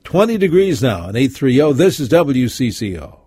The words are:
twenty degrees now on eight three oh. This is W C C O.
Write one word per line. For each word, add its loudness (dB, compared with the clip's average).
twenty 0
degrees 2
now -2
on -6
eight 0
three 0
oh. 4
This 2
is -4
W 2
C -4
C -8
O. -18